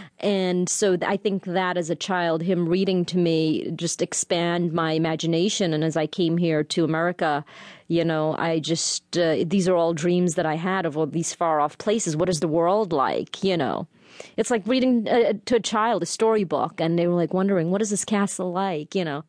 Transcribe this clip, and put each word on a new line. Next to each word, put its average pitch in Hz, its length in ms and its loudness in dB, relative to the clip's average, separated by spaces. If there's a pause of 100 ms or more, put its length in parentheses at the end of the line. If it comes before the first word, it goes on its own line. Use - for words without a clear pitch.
(200)
and 185 480 0
so 190 280 2
th-, 175 140 -2
I 202 60 0
think 196 280 -2
that 180 320 0
as 165 140 -2
a 165 60 -2
child, 170 460 0
him 175 260 0
reading 185 380 2
to 180 120 -2
me 160 560 2
just 165 280 -4
expand 175 680 -2
my 160 200 0
imagination. 165 840 0
And 151 80 0
as 160 140 0
I 156 100 0
came 170 300 0
here 165 280 2
to 165 200 0
America, 160 600 0 (440)
you 170 160 2
know, 156 340 0
I 165 220 0
just, - 580 -4
uh, 165 180 2 (100)
these 180 220 2
are 185 80 4
all 170 180 2
dreams 175 420 0
that 170 100 0
I 156 80 0
had 180 320 -2
of 147 100 -4
all 156 100 0
these 156 280 -4
far-off 151 440 0
places. 208 380 -2
What 175 120 0
is 160 120 0
the 170 80 0
world 170 440 2
like, 120 500 -2
you 190 140 2
know? 123 320 -2 (480)
It's 226 140 -2
like 226 160 0
reading, 247 420 2
uh, 233 240 4 (140)
to 240 100 2
a 220 40 4
child 220 420 0
a 170 40 -4
storybook, 190 760 0
and 165 180 2
they 175 80 2
were, 175 80 2
like, 170 180 0
wondering, 185 380 2
"What 196 100 0
is 220 80 -2
this 202 160 -2
castle 196 480 -2
like?" 175 420 -4
You 185 120 0
know? 147 220 -6